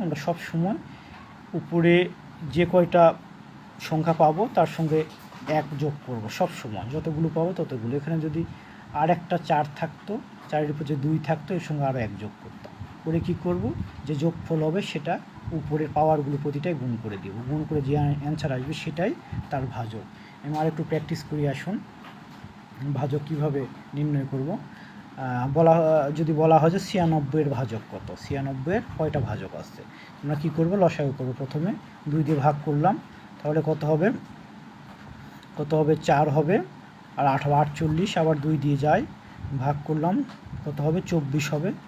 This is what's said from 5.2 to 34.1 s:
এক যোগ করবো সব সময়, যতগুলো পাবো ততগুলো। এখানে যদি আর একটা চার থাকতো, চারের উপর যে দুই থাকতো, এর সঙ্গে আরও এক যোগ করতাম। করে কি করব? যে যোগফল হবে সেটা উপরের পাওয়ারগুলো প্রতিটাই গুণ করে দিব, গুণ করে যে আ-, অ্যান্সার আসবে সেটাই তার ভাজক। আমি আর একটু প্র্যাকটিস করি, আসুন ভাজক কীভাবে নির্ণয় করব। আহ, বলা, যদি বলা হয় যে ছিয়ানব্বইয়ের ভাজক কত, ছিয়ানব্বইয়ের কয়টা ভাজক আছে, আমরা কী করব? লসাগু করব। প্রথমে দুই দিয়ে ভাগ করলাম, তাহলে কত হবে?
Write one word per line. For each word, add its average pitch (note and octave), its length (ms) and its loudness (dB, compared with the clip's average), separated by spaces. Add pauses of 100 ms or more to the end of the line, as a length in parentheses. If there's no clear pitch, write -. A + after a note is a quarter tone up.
এক D3+ 180 0 (120)
যোগ D3 160 -2 (100)
করবো A#2 240 -6
সব E3+ 300 0
সময়, G#2 320 -8
যতগুলো D#3 440 -2
পাবো E3 180 0
ততগুলো। B2+ 440 -4
এখানে D3+ 240 -2
যদি D#3 220 -2 (520)
আর D3+ 160 2
একটা F3 260 0 (100)
চার D3+ 180 4 (120)
থাকতো, - 360 -8 (360)
চারের D3+ 220 0
উপর D3+ 140 -4
যে D3 120 -2
দুই D3+ 220 0
থাকতো, D#3 360 -4
এর E3 140 -2
সঙ্গে D3 160 -2
আরও C3 140 0
এক G#2+ 220 -2
যোগ G#2 200 -8
করতাম। - 320 -16 (300)
করে E3 180 0
কি E3+ 220 -2
করব? F3+ 220 0 (400)
যে D3+ 100 -4
যোগফল D#3+ 480 -2
হবে D#3 200 0
সেটা D#3+ 320 -4 (380)
উপরের D3+ 420 -2
পাওয়ারগুলো D3+ 480 4
প্রতিটাই D3 320 -2
গুণ B2+ 180 -2 (100)
করে G#2 160 -6
দিব, F#2+ 160 -10 (120)
গুণ D3+ 180 -2
করে D3+ 180 -2
যে C#3 160 0
আ-, D3 220 2
অ্যান্সার D3+ 320 -2
আসবে C3 220 -4
সেটাই E3 380 -2 (360)
তার C3+ 180 -4
ভাজক। A2 380 -8 (360)
আমি D3 180 -6
আর D#3+ 80 2
একটু D#3 180 -2
প্র্যাকটিস D#3 400 -4
করি, D3+ 240 -2
আসুন D#3 260 -4 (1200)
ভাজক C#3 320 -2
কীভাবে D3 340 -2 (340)
নির্ণয় C#3+ 360 0
করব। C3+ 220 -4
আহ, - 1000 -8
বলা, E3 220 8 (400)
যদি D#3 180 0
বলা D#3+ 260 8
হয় D#3+ 160 6
যে G3 60 0
ছিয়ানব্বইয়ের D#3 680 2
ভাজক A#2 400 -4
কত, - 180 -10 (140)
ছিয়ানব্বইয়ের C#3 640 -2 (140)
কয়টা D3+ 220 0
ভাজক G#2+ 340 -4
আছে, - 260 -14 (380)
আমরা D3 180 -2
কী E3 120 -2
করব? E3 280 2
লসাগু D#3 360 4
করব। B2+ 200 -4
প্রথমে D3+ 380 -4 (380)
দুই D3+ 160 2
দিয়ে D3+ 140 2
ভাগ D3 160 4 (100)
করলাম, D#3 300 4 (420)
তাহলে D3+ 280 0
কত D#3 200 0
হবে? D#3 240 4 (1500)